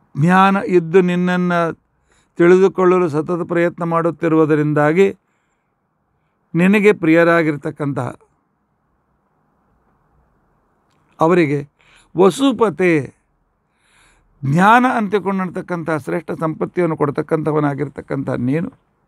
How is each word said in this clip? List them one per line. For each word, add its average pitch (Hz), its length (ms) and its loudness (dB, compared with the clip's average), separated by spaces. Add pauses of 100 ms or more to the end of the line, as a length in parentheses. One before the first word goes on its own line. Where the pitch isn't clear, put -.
(180)
ಜ್ಞಾನ 185 480 4
ಇದ್ದು 175 360 2
ನಿನ್ನನ್ನು 180 720 -2 (640)
ತಿಳಿದುಕೊಳ್ಳಲು 180 720 4
ಸತತ 160 380 -6
ಪ್ರಯತ್ನ 170 360 -2
ಮಾಡುತ್ತಿರುವುದರಿಂದಾಗಿ 160 1300 0 (1400)
ನಿನಗೆ 196 380 4
ಪ್ರಿಯರಾಗಿರ್ತಕ್ಕಂತಹ 156 1200 0 (3000)
ಅವರಿಗೆ 156 500 0 (480)
ವಸುಪತೆ, 190 1000 0 (1300)
ಜ್ಞಾನ 202 400 4 (120)
ಅಂತಿಕೊಂಡಿರ್ತಕ್ಕಂಥ 185 960 -6
ಶ್ರೇಷ್ಠ 165 400 -6
ಸಂಪತ್ತಿಯನ್ನು 160 640 -4
ಕೊಡ್ತಕ್ಕಂಥವನಾಗಿರ್ತಕ್ಕಂಥ 147 1300 -4
ನೀನು 135 420 -4 (360)